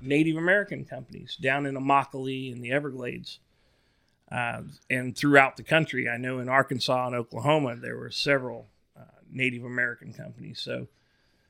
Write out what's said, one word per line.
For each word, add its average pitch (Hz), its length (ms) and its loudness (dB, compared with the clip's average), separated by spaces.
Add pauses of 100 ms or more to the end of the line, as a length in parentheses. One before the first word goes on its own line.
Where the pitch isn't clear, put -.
Native 156 360 4
American 175 480 2
companies - 500 -12
down 139 300 0
in 135 100 -4
Immokalee 131 800 0
and 120 100 -12
the 120 80 -4
Everglades, 127 680 -4 (920)
uh, 120 300 -4 (280)
and 127 240 -2
throughout 139 440 6
the 117 60 -16
country. 143 440 2
I 120 80 -4
know 127 240 -4
in 123 80 -6
Arkansas 127 600 2
and 123 80 -4
Oklahoma, 120 600 0
there 120 220 -10
were 123 120 -10
several, 123 580 -2 (300)
uh, 127 60 -20 (260)
Native 127 360 -2
American 123 480 -4
companies. 120 460 -14
So, 123 280 -8 (640)